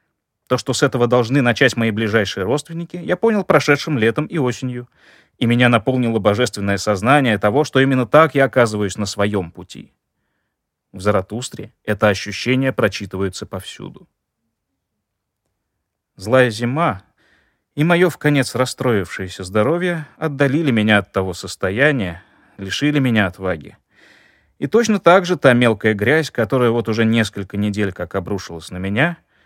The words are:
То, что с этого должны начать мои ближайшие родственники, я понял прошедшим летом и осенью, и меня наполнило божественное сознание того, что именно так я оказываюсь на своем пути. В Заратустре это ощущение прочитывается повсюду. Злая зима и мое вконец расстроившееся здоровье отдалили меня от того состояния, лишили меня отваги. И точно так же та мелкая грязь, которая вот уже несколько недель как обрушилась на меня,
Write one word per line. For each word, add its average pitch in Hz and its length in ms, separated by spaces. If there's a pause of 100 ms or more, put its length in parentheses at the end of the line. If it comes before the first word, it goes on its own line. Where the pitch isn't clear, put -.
(480)
То, 127 100
что - 160
с - 100
этого 123 240
должны 123 340
начать 120 340
мои 113 160
ближайшие 104 520
родственники, 165 540
я 175 200
понял 214 260
прошедшим 143 540
летом 113 280
и 170 120
осенью, 123 500 (500)
и 123 80
меня 120 220
наполнило 120 520
божественное 101 580
сознание 110 600
того, 107 260
что - 160
именно 131 260
так 151 300
я 135 100
оказываюсь 107 520
на 107 80
своем 101 460
пути. - 420 (960)
В 98 80
Заратустре 104 720 (120)
это 107 240
ощущение 127 640
прочитывается 95 720
повсюду. - 640 (2000)
Злая 123 320
зима 120 540 (680)
и 147 120
мое 175 240
вконец 147 440
расстроившееся 101 920
здоровье 151 600 (120)
отдалили 143 520
меня 107 280
от 95 160
того 95 200
состояния, 98 880 (360)
лишили 139 420
меня 113 280
отваги. 90 500 (800)
И - 80
точно 214 320
так 180 260
же 170 120
та 131 160
мелкая 113 400
грязь, 131 360
которая 120 420
вот 117 180
уже 113 160
несколько 110 500
недель 101 380
как 87 220
обрушилась 87 540
на 90 80
меня, 110 400 (280)